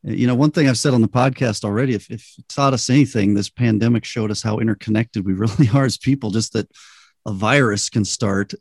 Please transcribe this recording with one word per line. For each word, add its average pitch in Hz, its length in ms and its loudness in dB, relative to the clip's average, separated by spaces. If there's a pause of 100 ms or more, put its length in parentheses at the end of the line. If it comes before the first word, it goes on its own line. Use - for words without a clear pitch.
You 110 240 -2
know, 127 80 2
one 147 160 2
thing 151 160 2
I've 127 120 2
said 135 160 0
on 117 80 4
the 107 60 2
podcast 127 540 0
already, 113 300 -2
if, 104 180 -6
if - 280 -16
it - 100 -20
taught 139 240 0
us 117 160 -2
anything, 113 460 4
this 101 160 -2
pandemic 117 560 0
showed 107 240 -4
us 104 120 -6
how 110 180 -2
interconnected 110 640 -2
we 98 60 -2
<laughs> - 20 0
really 110 400 2
are 139 100 4
as 120 140 -2
people, 131 320 -2
just 110 240 -4
that 107 160 -4 (560)
a 110 60 -8
virus 107 560 0
can 104 160 -2
start 101 560 -4